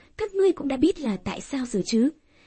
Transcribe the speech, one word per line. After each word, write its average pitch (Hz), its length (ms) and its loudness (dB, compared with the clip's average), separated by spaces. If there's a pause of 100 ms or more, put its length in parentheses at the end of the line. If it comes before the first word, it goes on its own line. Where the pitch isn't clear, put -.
(180)
các 427 180 -6
ngươi 381 160 4
cũng 277 160 -4
đã 269 100 -2
biết 320 220 4
là 220 180 -2
tại - 240 -8
sao 262 240 -6
rồi 202 200 -2
chứ?" 233 240 2 (380)